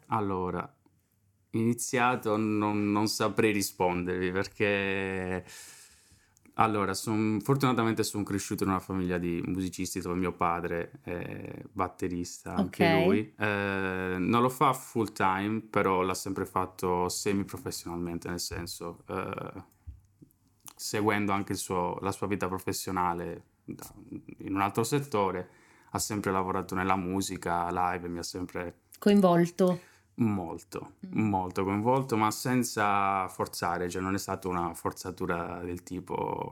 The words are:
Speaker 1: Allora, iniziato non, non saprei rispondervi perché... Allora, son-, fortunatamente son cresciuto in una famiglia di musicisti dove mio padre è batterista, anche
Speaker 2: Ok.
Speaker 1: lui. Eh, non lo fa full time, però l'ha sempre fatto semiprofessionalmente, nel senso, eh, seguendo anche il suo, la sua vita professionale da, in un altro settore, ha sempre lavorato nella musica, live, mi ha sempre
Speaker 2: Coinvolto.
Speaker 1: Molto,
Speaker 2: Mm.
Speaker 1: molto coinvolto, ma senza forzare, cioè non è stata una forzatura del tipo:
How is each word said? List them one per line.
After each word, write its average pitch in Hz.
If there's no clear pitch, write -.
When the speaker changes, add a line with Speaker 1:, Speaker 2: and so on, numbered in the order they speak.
Speaker 1:
Allora, 92
iniziato 117
non, 104
non 104
saprei 107
rispondervi 90
perché... 95
Allora, 104
son-, 107
fortunatamente 123
son 104
cresciuto 98
in 95
una 92
famiglia 90
di 85
musicisti 92
dove 87
mio 90
padre 85
è -
batterista, 90
anche 95
Speaker 2:
Ok. 165
Speaker 1:
lui. 165
Eh, 95
non 98
lo 127
fa 135
full 113
time, 98
però 98
l'ha 95
sempre 95
fatto 90
semiprofessionalmente, 87
nel 87
senso, 87
eh, 95
seguendo 104
anche 98
il 95
suo, 90
la 95
sua 98
vita 98
professionale 90
da, -
in 98
un 98
altro 101
settore, 101
ha 101
sempre 101
lavorato 95
nella 95
musica, 90
live, 90
mi 87
ha 85
sempre 90
Speaker 2:
Coinvolto. 180
Speaker 1:
Molto, 90
Speaker 2:
Mm. 107
Speaker 1:
molto 95
coinvolto, 113
ma 107
senza 101
forzare, 90
cioè 92
non 95
è 101
stata 95
una 87
forzatura 87
del 90
tipo: -